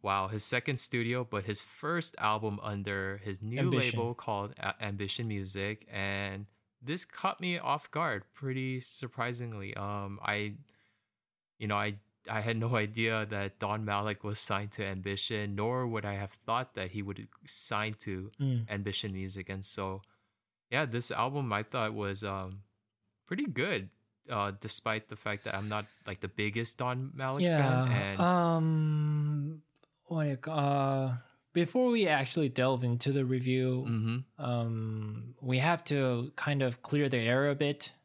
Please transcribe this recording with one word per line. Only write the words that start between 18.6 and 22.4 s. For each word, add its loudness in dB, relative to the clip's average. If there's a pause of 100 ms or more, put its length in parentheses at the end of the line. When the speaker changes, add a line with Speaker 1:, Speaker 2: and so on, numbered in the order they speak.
Speaker 1:
Ambition -2
Music. -6
And -6
so, -4 (680)
yeah, 2
this -2
album 0
I 2
thought -2
was, -4
um, -6 (680)